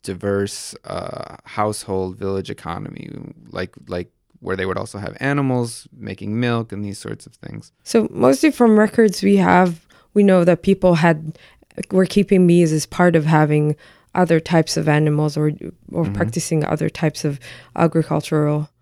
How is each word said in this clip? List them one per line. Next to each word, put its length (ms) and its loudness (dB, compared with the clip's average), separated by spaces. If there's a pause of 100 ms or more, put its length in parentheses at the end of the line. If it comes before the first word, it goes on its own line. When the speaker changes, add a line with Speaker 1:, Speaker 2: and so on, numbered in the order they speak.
Speaker 1:
diverse, 680 -6 (120)
uh, 580 -12
household 760 -6
village 320 -6
economy, 600 -12 (420)
like, 240 -10 (120)
like 220 -8 (300)
where 160 -6
they 100 -6
would 120 -6
also 200 -10
have 220 -10
animals 720 -4
making 480 -8
milk 320 -2
and 120 -8
these 140 -8
sorts 300 -14
of 60 -20
things? 400 -18 (100)
Speaker 2:
So 260 0
mostly 420 2
from 280 4
records 420 2
we 140 4
have, 500 2 (280)
we 100 4
know 220 4
that 180 2
people 320 2
had, 420 0 (540)
were 140 2
keeping 420 4
bees 240 6
as 140 -2
part 320 2
of 80 2
having 500 2 (400)
other 240 2
types 380 0
of 100 -2
animals 480 2
or, 120 0 (440)
or 140 -2
Speaker 1:
Mm-hmm. 80 -4
Speaker 2:
practicing 500 -2
other 260 -2
types 360 -4
of 120 -4 (380)
agricultural 960 0 (120)